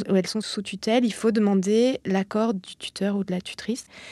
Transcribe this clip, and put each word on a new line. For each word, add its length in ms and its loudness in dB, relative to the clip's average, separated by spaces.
où 60 4
elles 100 4
sont 160 -4
sous 200 -6
tutelle, 420 0
il 100 0
faut 160 0
demander 760 4
l'accord 480 0
du 240 -10
tuteur 400 -4
ou 60 -2
de 80 -6
la 100 -4
tutrice. 440 -8